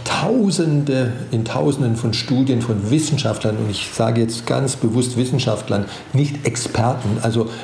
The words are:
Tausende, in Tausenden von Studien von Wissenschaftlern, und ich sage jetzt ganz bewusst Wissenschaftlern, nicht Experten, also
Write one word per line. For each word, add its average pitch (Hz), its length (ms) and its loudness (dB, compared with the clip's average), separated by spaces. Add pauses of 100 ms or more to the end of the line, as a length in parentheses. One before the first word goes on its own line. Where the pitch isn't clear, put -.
Tausende, 151 1040 2 (180)
in 113 140 0
Tausenden 131 540 0
von 113 160 0
Studien 131 480 2
von 104 280 0
Wissenschaftlern, 123 680 0
und 110 120 -2
ich - 240 -6
sage 113 280 2
jetzt 113 260 -2
ganz 131 300 0
bewusst 120 400 0
Wissenschaftlern, 110 680 0 (260)
nicht 143 340 0
Experten, 117 720 0
also 113 280 0 (140)